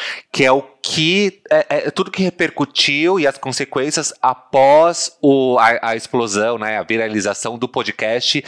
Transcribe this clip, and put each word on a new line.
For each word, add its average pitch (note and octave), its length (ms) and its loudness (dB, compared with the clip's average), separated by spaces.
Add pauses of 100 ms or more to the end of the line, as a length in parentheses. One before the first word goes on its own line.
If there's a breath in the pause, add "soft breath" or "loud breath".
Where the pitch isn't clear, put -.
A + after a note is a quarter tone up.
(300 loud breath)
que - 140 0
é C3 80 6
o C#3 80 2
que, F#3 800 -2 (100)
é, D3+ 360 0
é D3 40 -4
tudo G3 200 -4
que G3 120 -4
repercutiu D#3+ 960 -2
e D3 80 0
as C3+ 120 -2
consequências C#3 840 -4
após C#3 1000 2
o, C3+ 360 4
a, A2+ 320 2
a A2+ 60 -2
explosão, A2+ 600 -2
né, G#2+ 180 -4
a G2+ 60 -4
viralização A2 760 -4
do B2 120 -6
podcast A#2+ 800 -4